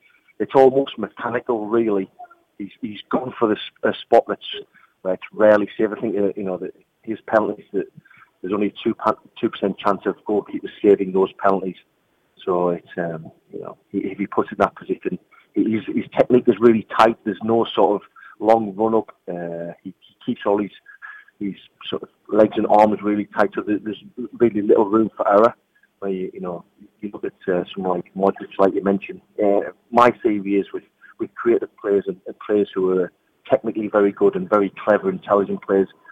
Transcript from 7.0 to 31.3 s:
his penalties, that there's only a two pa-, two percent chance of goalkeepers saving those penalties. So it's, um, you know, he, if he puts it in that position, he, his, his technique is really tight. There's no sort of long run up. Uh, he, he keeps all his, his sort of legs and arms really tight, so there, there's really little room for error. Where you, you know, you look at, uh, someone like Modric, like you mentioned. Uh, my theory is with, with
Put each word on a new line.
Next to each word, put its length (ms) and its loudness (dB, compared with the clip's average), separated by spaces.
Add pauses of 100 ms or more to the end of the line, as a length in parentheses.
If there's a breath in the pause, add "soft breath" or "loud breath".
his 240 -8
penalties, 460 -2
that 140 -4 (540 soft breath)
there's 120 -4
only 140 -2
a 60 -6 (100)
two 120 -2
pa-, 200 -2 (240)
two 100 -2
percent 280 -4
chance 280 -2
of 100 -2 (100)
goalkeepers 460 -4 (100)
saving 320 4
those 200 2
penalties. 420 -2 (680)
So 260 0
it's, 280 -6
um, 340 -8 (220)
you 80 -12
know, 160 -14 (120)
he, 100 -4
if 180 -8
he 100 -4
puts 240 -4
it 80 -14
in 40 6
that 120 0
position, 420 -8 (360 soft breath)
he, 240 0
his, 80 -6
his 200 -4 (100)
technique 320 2
is 120 2
really 260 4 (140)
tight. 240 4
There's 180 -6
no 320 0
sort 280 2
of 60 -20 (320 loud breath)
long 360 2
run 200 0
up. 200 -2 (120)
Uh, 540 -10
he, 180 -14
he 160 -20 (100)
keeps 200 -6
all 160 2
his, 100 -6 (680 loud breath)
his 160 -6 (340)
sort 140 -8
of 60 -20 (180)
legs 280 4
and 120 -2
arms 340 4
really 240 -2
tight, 300 0
so 60 -4
there, 180 -2
there's 240 -10 (360)
really 220 2
little 240 4
room 320 2
for 100 -2
error. 260 6 (460)
Where 120 -6
you, 220 -6
you 60 -16
know, 240 -10 (380)
you 100 -8
look 140 -12
at, 280 -6
uh, 100 0 (100)
someone 240 -4
like 180 -10
Modric, 440 -2
like 140 4
you 100 -4
mentioned. 380 -2 (220)
Uh, 280 0 (200)
my 200 6
theory 440 -2
is 160 0
with, 120 -10 (360 soft breath)
with 160 -8